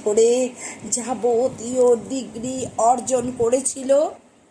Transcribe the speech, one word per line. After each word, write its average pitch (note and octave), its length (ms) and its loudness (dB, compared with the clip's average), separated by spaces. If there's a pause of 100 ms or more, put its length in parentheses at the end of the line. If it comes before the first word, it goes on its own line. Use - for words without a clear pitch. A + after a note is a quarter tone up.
ধরে A#3 440 4 (420)
যাবতীয় A#3+ 1040 0
ডিগ্রি A#3 720 -6 (120)
অর্জন A#3+ 600 2
করেছিল, C4+ 720 2 (420)